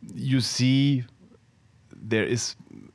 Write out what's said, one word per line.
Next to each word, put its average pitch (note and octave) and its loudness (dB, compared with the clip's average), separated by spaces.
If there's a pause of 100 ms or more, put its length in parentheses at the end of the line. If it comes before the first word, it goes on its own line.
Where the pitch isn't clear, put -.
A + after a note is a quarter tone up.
(140)
you C3 0
see C3 2 (1040)
there A2 2
is, - -2 (380)